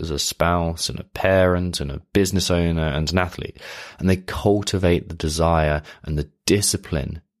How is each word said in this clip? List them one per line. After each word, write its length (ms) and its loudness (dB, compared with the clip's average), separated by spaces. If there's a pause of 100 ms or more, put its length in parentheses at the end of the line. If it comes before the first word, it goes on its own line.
as 100 -6
a 80 -4
spouse 720 -2
and 100 -10
a 60 -12
parent 760 2
and 100 -4
a 120 -8 (100)
business 400 2
owner 340 2
and 240 -2
an 80 0
athlete. 400 -4 (400)
And 120 0
they 80 4
cultivate 880 0
the 80 -10
desire 680 0 (220)
and 140 -4
the 120 -4 (160)
discipline 760 -2 (180)